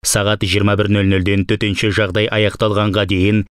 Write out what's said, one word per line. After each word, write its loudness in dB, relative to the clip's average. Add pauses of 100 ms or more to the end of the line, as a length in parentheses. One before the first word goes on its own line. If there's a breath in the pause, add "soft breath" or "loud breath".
сағат -2
жиырма 0
бір 0
нөл 2
нөлден 0
төтенше -2
жағдай 0
аяқталғанға 0
дейін 2